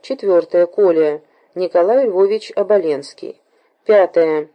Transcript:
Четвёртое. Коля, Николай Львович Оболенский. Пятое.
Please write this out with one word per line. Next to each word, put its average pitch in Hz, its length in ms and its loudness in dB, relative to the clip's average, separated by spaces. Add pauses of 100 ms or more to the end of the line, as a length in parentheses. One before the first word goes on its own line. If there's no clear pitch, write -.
Четвёртое. 180 640 0
Коля, 160 560 0 (320)
Николай 185 520 0
Львович 196 500 -2
Оболенский. 180 840 -4 (440)
Пятое. 165 720 0